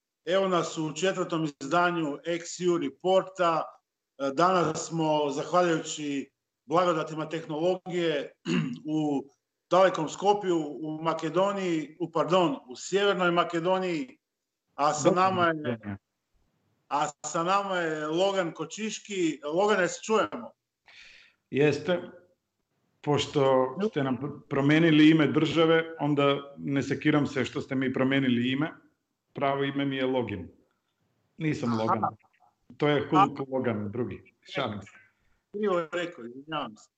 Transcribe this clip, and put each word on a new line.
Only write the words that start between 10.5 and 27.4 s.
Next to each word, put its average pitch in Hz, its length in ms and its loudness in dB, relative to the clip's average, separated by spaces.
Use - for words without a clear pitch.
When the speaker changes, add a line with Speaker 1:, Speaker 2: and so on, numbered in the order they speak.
Speaker 1:
u 156 460 -6
Makedoniji, 165 960 -2
u, 160 120 -6
pardon, 156 440 2
u 123 60 -14
Sjevernoj 185 560 0
Makedoniji, 170 840 0
a 147 180 2
sa 139 160 2
Speaker 2:
Dobro. 185 120 4
Speaker 1:
nama 185 240 2
je... 131 520 -4
a 147 200 -2
sa 170 180 -4
nama 190 340 0
je 156 300 -2
Logan 180 440 0
Kočiški. 185 880 -6
Logane, 196 340 4
se 170 160 -6
čujemo? 196 480 -2
Speaker 2:
Jeste. 143 720 0
Pošto 135 760 2
ste 143 140 -4
nam 131 140 -2
pr-, - 320 -10
promijenili 151 600 6
ime 160 180 6
države, 160 720 2
onda 143 580 0
ne 143 260 -2
sekiram 143 440 2
se 123 180 -2